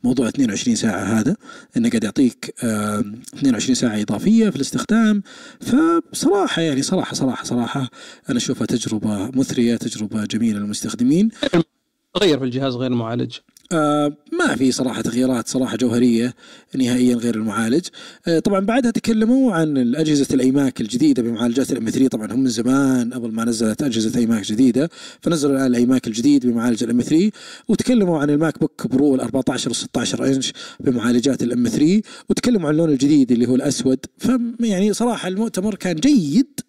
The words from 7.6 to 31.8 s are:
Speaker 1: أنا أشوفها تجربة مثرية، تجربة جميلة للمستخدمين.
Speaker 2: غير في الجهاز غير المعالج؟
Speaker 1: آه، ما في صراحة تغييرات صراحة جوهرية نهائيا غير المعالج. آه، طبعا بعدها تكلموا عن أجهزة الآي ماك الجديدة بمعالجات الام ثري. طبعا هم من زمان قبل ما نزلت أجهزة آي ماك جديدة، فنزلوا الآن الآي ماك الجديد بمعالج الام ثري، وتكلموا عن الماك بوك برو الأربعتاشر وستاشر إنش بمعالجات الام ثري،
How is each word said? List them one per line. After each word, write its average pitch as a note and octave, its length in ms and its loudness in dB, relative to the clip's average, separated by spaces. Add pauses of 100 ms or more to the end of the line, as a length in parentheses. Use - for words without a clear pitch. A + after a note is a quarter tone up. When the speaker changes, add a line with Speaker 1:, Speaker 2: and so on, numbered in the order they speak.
Speaker 1:
أنا A#2+ 80 0
أشوفها A#2 280 -4
تجربة G#2+ 680 -4
مثرية، B2 420 0
تجربة G#2+ 480 -6
جميلة G#2+ 340 -2
للمستخدمين. A#2+ 680 0 (960)
Speaker 2:
غير D#3 160 2
في C3+ 60 -4
الجهاز C3 320 -4
غير B2+ 140 -4
المعالج؟ B2 460 -4 (360)
Speaker 1:
آه، D3 400 0 (260)
ما D#4+ 180 0
في B2+ 160 2
صراحة B2 300 -4
تغييرات A#2+ 460 -2
صراحة C3 280 -2
جوهرية A#2+ 580 2 (400)
نهائيا B2 420 2
غير A#2 180 -2
المعالج. A2+ 520 -2 (400)
آه، E3 120 2
طبعا G3 220 0
بعدها A#3 300 0
تكلموا A3+ 640 2
عن C#3+ 420 2
أجهزة D3+ 400 2
الآي C3 160 4
ماك C3+ 300 0
الجديدة B2 420 2
بمعالجات A#2 500 -2
الام A2+ 180 -4
ثري. B2+ 180 2
طبعا G#2+ 240 -6
هم B2 80 0
من C3 80 2
زمان B2 680 0
قبل A#2 180 -8
ما A2+ 120 -4
نزلت A2+ 380 -2
أجهزة A2+ 380 -2
آي A2+ 60 2
ماك A2 160 0
جديدة، A#2+ 480 2 (300)
فنزلوا D3 360 0
الآن C3+ 100 0
الآي A#2+ 200 4
ماك B2+ 200 4
الجديد B2 400 2
بمعالج A#2 380 0
الام A#2 160 2
ثري، E3 300 2 (380)
وتكلموا F#3+ 500 2
عن D3 120 0
الماك D3 280 0
بوك - 280 -4
برو C3 280 4
الأربعتاشر B2 560 -2
وستاشر A#2 560 -4
إنش C3+ 260 -2 (280)
بمعالجات B2 600 0
الام A#2+ 260 0
ثري، E3 340 2 (280)